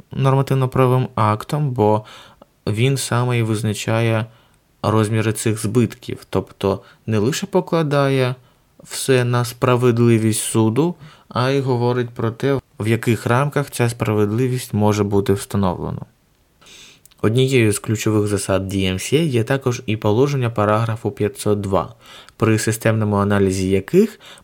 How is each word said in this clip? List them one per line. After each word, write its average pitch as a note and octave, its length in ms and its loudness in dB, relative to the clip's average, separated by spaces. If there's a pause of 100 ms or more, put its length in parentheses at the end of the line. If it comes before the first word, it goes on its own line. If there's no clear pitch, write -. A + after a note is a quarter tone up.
(120)
нормативно-правовим C3 1040 2
актом, A2 560 0
бо G#2+ 340 2 (600)
він B2 300 0
саме B2 420 -2
і A#2 40 0
визначає A2+ 840 -2 (580)
розміри A2 480 0
цих G#2+ 300 -4
збитків, - 680 -4
тобто - 500 -4 (260)
не A2 120 0
лише B2+ 280 -2
покладає C#3+ 880 0 (500)
все B2+ 400 0
на B2 200 0
справедливість A#2 960 2
суду, A2+ 540 0 (340)
а B2+ 220 0
й C#3 100 0
говорить B2 500 0
про A2+ 200 -4
те, C3+ 300 -2 (200)
в A2 80 -2
яких A2+ 380 0
рамках C#3 440 0
ця A#2+ 180 0
справедливість A2+ 840 -2
може G#2 300 2
бути G2 280 2
встановлена. F2 680 -2 (1200)
Однією A#2+ 480 2
з G2+ 60 -4
ключових G#2+ 480 0
засад G2 480 -2
D - 20 -2
M F#2+ 180 0
C F#2+ 200 -4
A E3 120 2
є A#2 180 0
також B2+ 420 -2
і G#2+ 100 -2
положення A#2+ 540 0
параграфу G#2+ 600 0
п'ятсот G#2 500 -2
два, F#2+ 340 -2 (420)
при A2 220 2
системному A2 580 0
аналізі G2 540 2
яких D#3+ 500 0 (240)